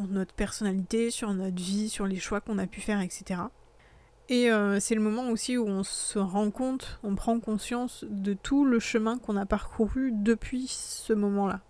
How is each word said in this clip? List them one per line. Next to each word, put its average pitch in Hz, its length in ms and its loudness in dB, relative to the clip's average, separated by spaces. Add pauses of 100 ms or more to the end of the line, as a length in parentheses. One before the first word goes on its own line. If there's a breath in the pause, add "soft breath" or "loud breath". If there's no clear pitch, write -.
notre 190 320 -2
personnalité, 202 760 0
sur 220 240 -2
notre 185 260 -2
vie, 202 300 -2
sur 202 160 -4
les 190 140 -2
choix 208 220 -4
qu'on 208 180 -4
a 185 80 -2
pu - 120 -14
faire, 208 220 0
et 185 80 -2
cetera. 185 400 -6 (800 soft breath)
Et, 240 220 4
euh, 202 280 4
c'est - 140 0
le 220 80 4
moment 226 280 0
aussi 247 280 0
où 226 100 2
on 196 160 0
se - 360 -4
rend 202 320 0
compte, 262 500 -4
on 202 140 -2
prend 233 240 2
conscience 240 680 -4
de 202 260 -2
tout 277 300 4
le 247 160 6
chemin 226 380 2
qu'on 208 180 -2
a 196 120 0
parcouru 233 680 0
depuis 226 540 0
ce - 440 -6
moment-là, 202 580 2